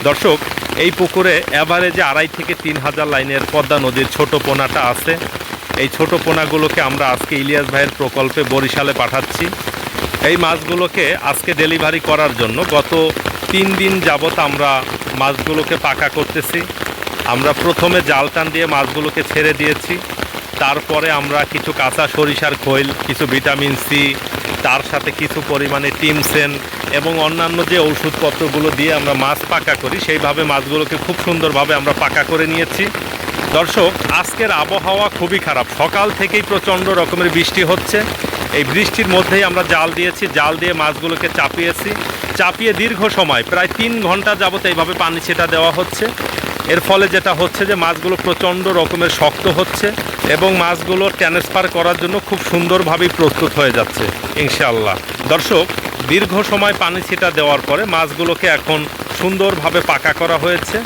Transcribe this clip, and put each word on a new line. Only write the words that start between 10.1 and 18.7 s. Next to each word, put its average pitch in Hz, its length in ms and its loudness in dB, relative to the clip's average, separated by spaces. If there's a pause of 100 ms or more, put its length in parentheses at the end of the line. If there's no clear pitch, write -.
এই 170 140 4
মাছগুলোকে 170 680 0 (180)
আজকে 143 300 -2
ডেলিভারি 160 460 2
করার 151 380 2
জন্য 113 200 0 (140)
গত 147 200 2 (600)
তিন 190 240 2
দিন 190 240 2
যাবত 156 400 2
আমরা 143 320 2 (440)
মাছগুলোকে 143 600 0
পাকা 143 320 0
করতেছি। 156 500 -2 (680)
আমরা 131 280 2
প্রথমে 175 480 2
জাল 143 320 2
টান 160 160 -2
দিয়ে 160 160 0
মাছগুলোকে 147 580 -2